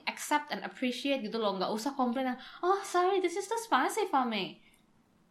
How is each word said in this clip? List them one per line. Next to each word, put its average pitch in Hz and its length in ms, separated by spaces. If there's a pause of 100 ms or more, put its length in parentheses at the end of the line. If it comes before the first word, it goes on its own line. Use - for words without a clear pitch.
accept 294 440
and 196 140
appreciate 247 580
gitu 214 160
loh, 220 160
nggak 185 160
usah 220 240
komplain 262 360
yang, 247 120 (200)
"Oh 392 200
sorry, 370 380
this 349 160
is 392 100
too 453 140
spicy 381 480
for 262 180
me." 202 320 (760)